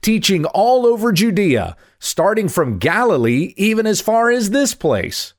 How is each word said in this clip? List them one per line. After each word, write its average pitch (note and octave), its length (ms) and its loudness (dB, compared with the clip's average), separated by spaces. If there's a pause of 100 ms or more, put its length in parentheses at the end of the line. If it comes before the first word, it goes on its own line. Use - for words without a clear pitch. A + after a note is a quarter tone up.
teaching G3 460 0
all A#3+ 400 2
over A#3 260 2
Judea, E3+ 640 0 (220)
starting G3 500 -2
from B2+ 300 -2
Galilee, D#3 800 0
even A3 280 0
as G#3+ 140 0
far A3+ 300 0
as A#3+ 180 0
this C4+ 260 0
place. G2 640 -4